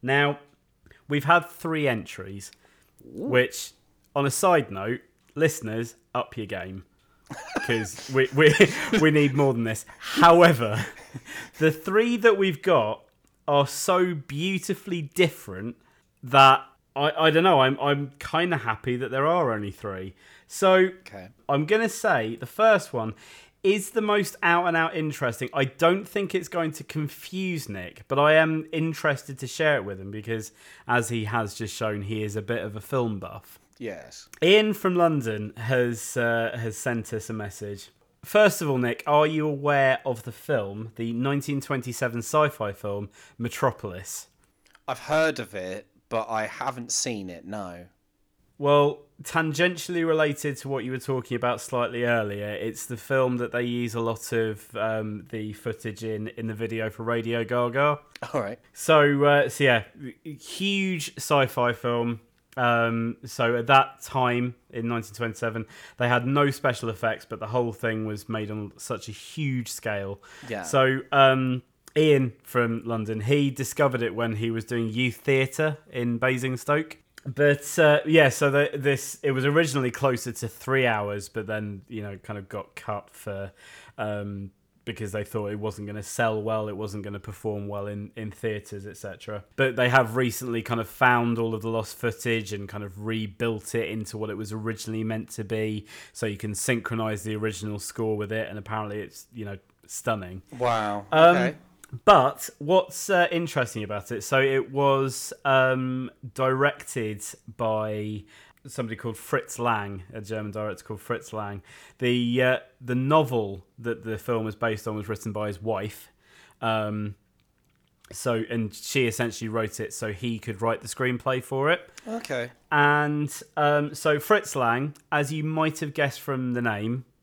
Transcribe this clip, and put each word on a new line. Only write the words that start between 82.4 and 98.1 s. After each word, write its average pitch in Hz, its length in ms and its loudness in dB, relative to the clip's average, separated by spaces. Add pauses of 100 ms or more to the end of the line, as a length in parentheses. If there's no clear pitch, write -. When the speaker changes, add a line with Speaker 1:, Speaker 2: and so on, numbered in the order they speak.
Speaker 1:
got - 280 -12
cut - 340 -8
for, 98 420 -10 (460)
um, 101 540 -6 (340)
because 107 260 -8
they 104 120 -4
thought 104 240 -6
it 104 100 -6
wasn't 104 280 -8
gonna 104 160 -10
sell 110 380 0
well, 110 280 -2
it 101 80 -8
wasn't 104 280 -8
gonna 101 160 -10
perform 104 480 -8
well 101 200 -8
in, 104 280 -10
in 107 140 -8
theatres, 104 560 -8
et 101 100 -16
cetera. 104 480 -12 (120)
But 135 200 2
they 123 140 4
have 120 260 4
recently 120 460 -2
kind 117 180 -4
of 107 80 -6
found 120 500 4
all 113 160 -2
of 107 60 -4
the 110 80 -6
lost 113 300 -6
footage 113 560 -2
and 101 120 -8
kind 104 180 -10
of 101 200 -12
rebuilt 110 680 -4
it 113 160 -2
into 110 260 -8
what 107 140 -6
it 101 80 -6
was 107 120 -8
originally 110 540 -6
meant 110 280 -4
to 110 120 -8
be, 110 420 -4 (280)
so - 100 -6
you 104 140 -4
can 107 160 -6
synchronise 110 680 -2
the 107 140 -6
original 104 440 -6
score 110 360 -4